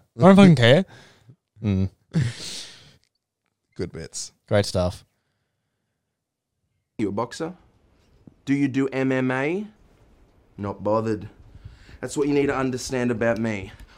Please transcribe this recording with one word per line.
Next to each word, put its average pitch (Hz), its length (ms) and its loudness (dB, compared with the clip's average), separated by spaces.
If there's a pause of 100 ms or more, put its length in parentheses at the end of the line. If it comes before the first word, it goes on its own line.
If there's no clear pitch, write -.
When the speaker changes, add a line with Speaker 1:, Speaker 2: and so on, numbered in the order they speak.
(180)
Speaker 1:
I 113 40 -4
don't 190 160 10
fucking 190 180 10
care." 127 300 4 (760)
Mm. 95 280 0 (240)
Speaker 2:
<laughs> - 520 -4 (1120)
Good 87 160 -8
bits. - 400 -14 (160)
Speaker 1:
Great 104 180 2
stuff. 90 400 -4 (1900)
Speaker 3:
You 104 120 -2
a - 20 -6
boxer? 120 420 -8 (920)
Do 135 80 -2
you 143 140 0
do 135 220 -2
M 131 220 -2
M 131 200 -2
A? 156 360 -4 (880)
Not 101 260 -8
bothered. 107 460 -2 (720)
That's 127 160 -10
what 143 100 0
you 147 60 -2
need 139 140 2
to 139 80 -2
understand 127 560 -4
about 117 260 -2
me. 107 340 -6 (260)